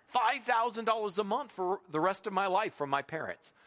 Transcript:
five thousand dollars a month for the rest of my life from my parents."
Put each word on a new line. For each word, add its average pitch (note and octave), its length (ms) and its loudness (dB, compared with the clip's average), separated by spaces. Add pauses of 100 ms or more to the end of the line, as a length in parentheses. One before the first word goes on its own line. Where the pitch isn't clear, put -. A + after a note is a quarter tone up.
five B3 360 2
thousand A#3 420 0
dollars G#3+ 340 0
a G#3+ 40 2
month A3+ 300 -2
for F#3 260 0 (120)
the D#3 80 0
rest F#3+ 280 2
of G3+ 60 -6
my F#3+ 140 0
life F#3+ 260 2
from C#3+ 160 -4
my C#3 140 0
parents." C3 500 -8 (140)